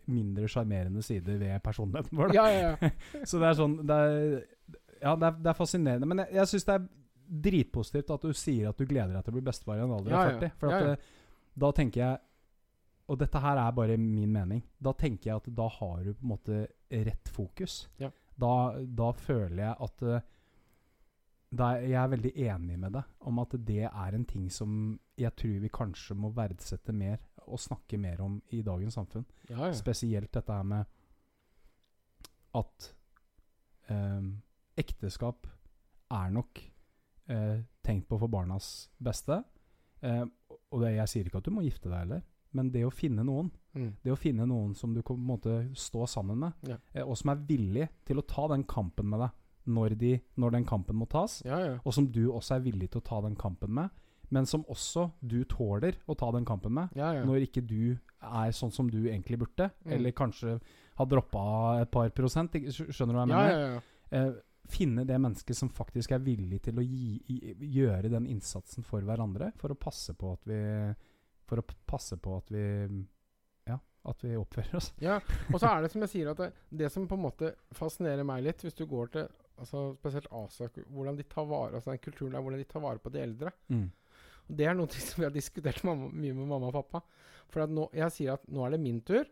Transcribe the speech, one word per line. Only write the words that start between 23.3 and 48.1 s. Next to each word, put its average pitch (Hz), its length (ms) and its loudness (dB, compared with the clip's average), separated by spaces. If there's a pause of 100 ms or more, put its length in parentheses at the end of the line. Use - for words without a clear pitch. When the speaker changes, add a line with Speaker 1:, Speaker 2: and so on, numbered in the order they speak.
Speaker 1:
at 120 200 -2
det 107 260 0
er 98 300 -4
en 120 100 0
ting 95 260 -4
som 107 480 -2 (200)
jeg 117 180 0
tror 107 240 -2
vi 107 80 -2
kanskje 104 480 -4
må 107 160 -2
verdsette 110 600 -4
mer 104 260 0 (280)
og 123 140 -8
snakke - 380 -6
mer 92 240 -2
om 98 160 -4 (120)
i 117 120 -2
dagens 101 340 -2
samfunn. 113 300 -6 (240)
Speaker 2:
Ja, 120 160 -4
ja. 185 60 0
Speaker 1:
Spesielt 113 600 0
dette 110 200 -2
her 101 120 -2
med 104 220 0 (1700)
at, - 380 -4 (960)
ehm, 98 460 -2 (420)
ekteskap - 720 -4 (640)
er 92 200 -2
nok, 113 300 -2 (680)
eh, 110 340 0 (220)
tenkt 101 240 0
på 113 100 0
for 113 100 2
barnas 95 600 -4 (140)
beste. 139 400 0 (600)
Eh, 120 220 0 (480)
og 127 80 0
det, 113 160 2
jeg 107 120 2
sier 107 200 -2
ikke 95 120 -4
at - 40 -14
du 165 100 -2
må 214 100 0
gifte - 260 -2
deg 87 140 -2
heller, 127 180 -4 (300)
men 131 180 0
det 123 140 0
å 131 80 0
finne 120 320 0
noen, 139 260 0 (240)
Speaker 2:
Mm. 120 280 -4
Speaker 1:
det 127 100 0
å 120 60 2
finne 120 280 2
noen 107 300 0
som 117 160 -4
du 113 100 0
kan 123 140 -4
på 123 40 -6
en 123 60 -4
måte 120 480 0
stå 120 320 -4
sammen 101 320 -2
med, 165 140 -2 (160)
Speaker 2:
Ja. 120 80 -6 (180)
Speaker 1:
eh, - 80 -4
og 131 140 -2
som 143 140 0
er 143 60 2
villig 143 520 2 (160)
til 135 140 0